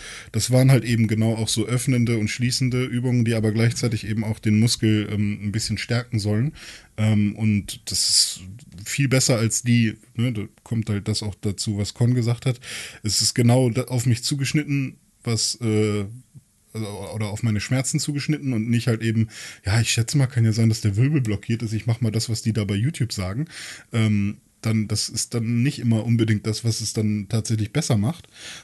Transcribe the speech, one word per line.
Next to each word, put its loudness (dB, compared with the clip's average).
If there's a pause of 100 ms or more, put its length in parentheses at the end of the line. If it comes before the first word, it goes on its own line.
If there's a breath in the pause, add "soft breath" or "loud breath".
(320 loud breath)
das -2
waren 6
halt 6
eben 2
genau 2
auch -4
so -2
öffnende 0
und 0
schließende 0
Übungen, 0
die 2
aber 2
gleichzeitig 0
eben -2
auch -4
den 4
Muskel, 2
ähm, -2
ein -4
bisschen -4
stärken -2
sollen. 0 (440 loud breath)
Ähm, 2
und 0 (100)
das -2
ist 0 (440)
viel 0
besser 4
als 0
die, 4 (180)
ne, -2
da -6 (220)
kommt -2
halt -2
das -2
auch -6
dazu, -2
was -2
Con 4
gesagt 0
hat. -2 (460 loud breath)
Es 0
ist 0
genau 6
da, -2
auf -2
mich 2
zugeschnitten, -2 (260)
was... -2
Äh, 0 (680)
also, -8 (280)
oder -4
auf -8
meine 2
Schmerzen -2
zugeschnitten -2
und -2
nicht 2
halt 0
eben, 2 (360 loud breath)
ja, 2
ich 0
schätze 0
mal, 4
kann 2
ja 4
sein, 4
dass 2
der 0
Wirbel 2
blockiert -2
ist, -4
ich -4
mach 0
mal 2
das, -2
was -4
die 0
da 0
bei -2
YouTube 0
sagen. -4 (460 loud breath)
Ähm, 2 (220)
dann, 0
das -2
ist -6
dann 0
nicht 0
immer 2
unbedingt 2
das, -4
was -2
es -6
dann -2
tatsächlich -2
besser 0
macht. -2 (380 loud breath)